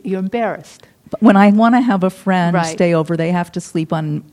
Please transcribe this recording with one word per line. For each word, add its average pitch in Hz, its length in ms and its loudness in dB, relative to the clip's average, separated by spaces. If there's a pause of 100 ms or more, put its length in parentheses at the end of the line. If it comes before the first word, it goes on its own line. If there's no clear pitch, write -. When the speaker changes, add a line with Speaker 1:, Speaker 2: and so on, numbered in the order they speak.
Speaker 1:
you're 190 140 -4
embarrassed. 190 680 -6 (220)
Speaker 2:
But - 120 -8
when 214 140 6
I 202 140 6
wanna 233 320 4
have 202 240 0
a 185 40 2
friend 185 440 -2
Speaker 1:
Right. 170 120 0
Speaker 2:
stay 170 280 0
over, 160 240 -2
they 165 140 -2
have 175 220 -4
to 175 80 -8
sleep 160 300 -6
on 156 420 -4